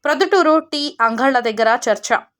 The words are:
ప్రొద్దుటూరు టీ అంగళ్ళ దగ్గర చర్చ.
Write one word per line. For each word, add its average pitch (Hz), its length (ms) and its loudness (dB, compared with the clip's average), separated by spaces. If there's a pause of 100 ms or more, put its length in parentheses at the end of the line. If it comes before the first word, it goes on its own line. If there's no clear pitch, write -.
ప్రొద్దుటూరు 320 560 2 (140)
టీ 294 100 -6 (240)
అంగళ్ళ 247 320 0 (100)
దగ్గర 220 380 0
చర్చ. 214 320 -2 (200)